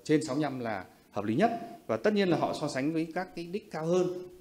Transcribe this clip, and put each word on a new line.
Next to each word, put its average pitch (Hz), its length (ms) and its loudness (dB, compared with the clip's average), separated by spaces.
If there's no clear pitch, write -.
trên 151 200 4
sáu 127 120 -4
mươi 151 80 0
lăm 131 160 -2
là 107 260 -4
hợp 104 140 -2
lý 110 100 2
nhất. 220 160 4
Và 110 100 0
tất 214 160 2
nhiên 196 160 4
là 151 80 4
họ 110 240 0
so 151 60 -2
sánh 143 260 -2
với 160 200 0
các 185 220 -6
cái 170 100 -8
đích 185 260 -8
cao 160 140 -6
hơn, 180 220 4